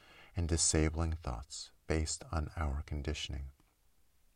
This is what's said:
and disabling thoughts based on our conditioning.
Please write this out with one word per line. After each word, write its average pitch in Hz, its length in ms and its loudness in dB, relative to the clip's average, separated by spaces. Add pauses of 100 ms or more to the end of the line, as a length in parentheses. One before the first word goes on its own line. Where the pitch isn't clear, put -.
(360)
and 87 120 2
disabling 80 640 4
thoughts - 580 -6 (160)
based 78 460 0
on 78 240 0
our 71 300 -2
conditioning. 71 580 -4 (920)